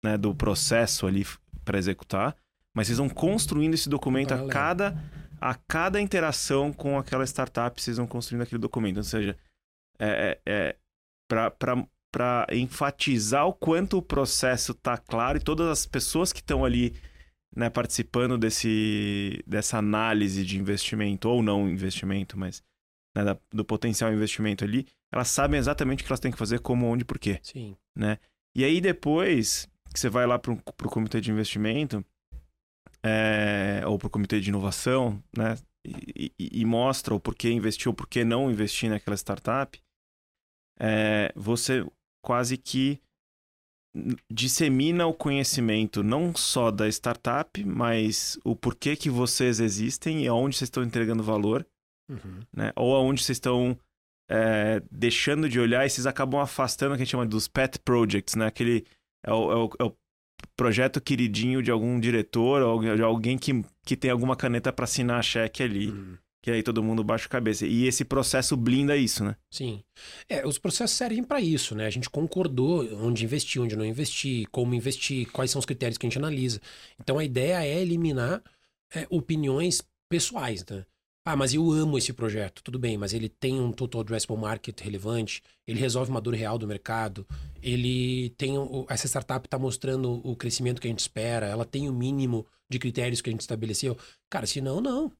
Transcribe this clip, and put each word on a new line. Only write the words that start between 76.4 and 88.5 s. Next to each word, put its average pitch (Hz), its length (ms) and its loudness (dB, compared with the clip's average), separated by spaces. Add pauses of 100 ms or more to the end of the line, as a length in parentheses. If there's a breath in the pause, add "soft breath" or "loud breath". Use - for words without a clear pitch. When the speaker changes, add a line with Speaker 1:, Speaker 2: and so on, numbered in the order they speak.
Speaker 2:
Então, 139 220 0
a 156 40 0
ideia 151 400 2
é 147 160 0
eliminar, 165 640 0 (500 soft breath)
é, 156 160 -6
opiniões 156 720 0 (280)
pessoais, 127 580 -2
né? 95 180 -10 (400)
"Ah, 156 120 0
mas 135 160 2
eu 160 180 4
amo 156 280 4
esse 120 140 -2
projeto." 107 500 -4
Tudo 127 160 -8
bem, 117 180 -2
mas 101 160 -4
ele 110 160 -4
tem 131 320 -2
um 120 120 0
total 120 280 -4
addressable 110 360 -2
market 110 440 -6
relevante, 104 640 -4 (240 soft breath)
ele 113 120 -2
resolve 127 320 0
uma 123 100 -2
dor 117 140 -2
real 110 240 -2
do 110 80 -4
mercado, 104 600 -4 (360 loud breath)
ele 127 760 -2
tem 139 200 -2